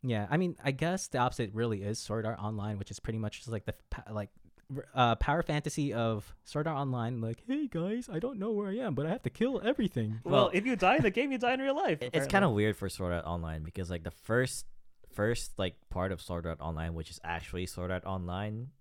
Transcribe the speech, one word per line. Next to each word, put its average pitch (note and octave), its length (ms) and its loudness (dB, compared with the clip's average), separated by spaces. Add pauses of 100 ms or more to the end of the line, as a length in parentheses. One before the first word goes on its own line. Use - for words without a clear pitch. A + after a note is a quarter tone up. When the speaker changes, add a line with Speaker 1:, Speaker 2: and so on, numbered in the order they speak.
Speaker 1:
Yeah, A2 260 2
I D3 80 4
mean, F3 260 2
I C#3 80 2
guess E3 360 0
the - 120 -2
opposite B2 340 2
really A2 300 0
is G#2+ 140 0
Sword G#2+ 280 -2
Art A2 140 -2
Online, G#2 380 -2
which G2 140 -6
is - 80 -10
pretty A2+ 200 -4
much G#2+ 180 -4
just, - 120 -12
like, A2+ 160 -4
the - 80 -4 (160)
pa-, - 220 -6
like, G#3 180 -4 (460)
r-, C#3 180 -8
uh, A#2+ 220 6
power D3 260 2
fantasy D3 520 0
of A2+ 500 -2
Sword D3+ 240 -4
Art D#3 100 -2
Online. B2 440 -2
Like, A2+ 260 -6
"Hey C#4 200 -2
guys, G#3 440 -4
I D#3+ 80 -2
don't A#3+ 180 -4
know G3+ 140 -2
where G#3 180 0
I F#3+ 80 -2
am, A#3 180 -2
but C#3 100 0
I D#3+ 40 0
have A3 140 -2
to A#3+ 60 0
kill A#3+ 340 0
everything." B2+ 640 0
Speaker 2:
Well, - 80 0
Speaker 3:
Well, C3 200 8
Speaker 2:
if G3+ 120 4
you B3+ 100 2
die F#3 220 6
in D4+ 60 4
the A3 60 6
game, C4+ 220 2
you C4 60 0
die A#3+ 160 4
in C4 80 0
real C4+ 140 2
life, C4+ 260 2
Speaker 3:
it, B2 60 -4
it's - 20 -
Speaker 2:
apparently. C#3 220 2
Speaker 3:
kinda F#3+ 180 8
weird G#2 280 4
for G2 120 -4
Sword F2 240 -2
Art E2+ 120 -2
Online E2 380 -4
because, F2 260 -6
like, F2 140 -4
the E2 80 -6
first, - 540 0 (480)
first, A#2 440 0
like, F#2 180 0 (140)
part F#2 220 -2
of F2 100 -6
Sword E2+ 240 -4
Art E2 140 -4
Online, D#2+ 340 -4
which E2 160 -8
is - 140 -14
actually E2+ 420 -4
Sword F2+ 240 -6
Art F#2 160 -2
Online G2 760 -6